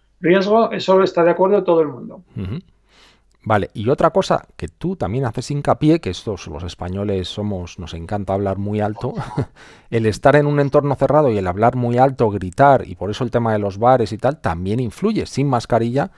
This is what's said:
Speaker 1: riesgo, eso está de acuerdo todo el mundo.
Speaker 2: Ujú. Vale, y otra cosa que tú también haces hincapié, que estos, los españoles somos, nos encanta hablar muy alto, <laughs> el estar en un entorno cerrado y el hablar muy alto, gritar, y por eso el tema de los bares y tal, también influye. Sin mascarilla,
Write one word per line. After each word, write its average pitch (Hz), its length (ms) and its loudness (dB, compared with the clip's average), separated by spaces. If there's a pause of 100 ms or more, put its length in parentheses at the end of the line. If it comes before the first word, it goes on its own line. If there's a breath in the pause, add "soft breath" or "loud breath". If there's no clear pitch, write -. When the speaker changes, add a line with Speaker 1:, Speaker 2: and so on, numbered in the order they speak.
(200)
Speaker 1:
riesgo, 208 520 2
eso 185 320 2
está 180 180 0
de 170 80 4
acuerdo 190 320 2
todo 170 200 2
el 147 60 0
mundo. 120 360 -14 (120)
Speaker 2:
Ujú. 98 220 -8 (840 soft breath)
Vale, 107 300 0
y 104 140 -6
otra 160 220 2
cosa - 360 0 (100)
que 80 120 -10
tú - 260 -6
también 120 300 -4
haces 123 260 -6
hincapié, 147 500 2
que 92 100 -6
estos, 92 360 -8
los 80 160 -10
españoles 92 640 -4
somos, 101 540 -6
nos 85 120 -12
encanta 95 420 -6
hablar 98 240 -2
muy 104 220 -4
alto, 107 340 -4
<laughs> - 760 -10
el 113 160 0
estar 135 300 4
en 147 100 4
un 147 140 0
entorno 143 340 2
cerrado 143 340 4
y 107 100 2
el 92 100 -2
hablar 107 260 2
muy 120 240 0
alto, 131 320 4
gritar, 101 560 2
y 92 80 -12
por 92 160 -6
eso 117 140 -4
el 120 80 -6
tema 113 200 0
de 107 60 0
los 98 200 -6
bares 117 340 4
y 107 60 -6
tal, 139 220 -2
también 92 380 -2
influye. 147 480 -2
Sin 139 220 -2
mascarilla, 120 680 0